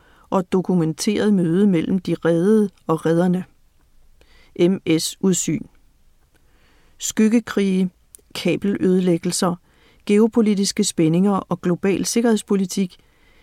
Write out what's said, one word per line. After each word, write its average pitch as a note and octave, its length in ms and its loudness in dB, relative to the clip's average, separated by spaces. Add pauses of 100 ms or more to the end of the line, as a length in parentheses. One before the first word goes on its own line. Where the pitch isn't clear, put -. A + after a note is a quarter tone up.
(300)
og F#3+ 220 -2
dokumenteret F#3 840 0
møde F3+ 340 2
mellem F3+ 320 0
de E3 160 -4 (100)
reddede G3 440 2 (180)
og D#3+ 180 -2
redderne. F3+ 380 2 (1160)
M F3 400 2
S - 200 -8
Udsyn. E3+ 460 -2 (1300)
Skyggekrige, G3+ 920 0 (460)
kabelødelæggelser, F3+ 1200 -2 (500)
geopolitiske G#3 800 2
spændinger F3 480 2
og F#3 300 -4
global F3+ 440 -2
sikkerhedspolitik G3+ 920 -2 (460)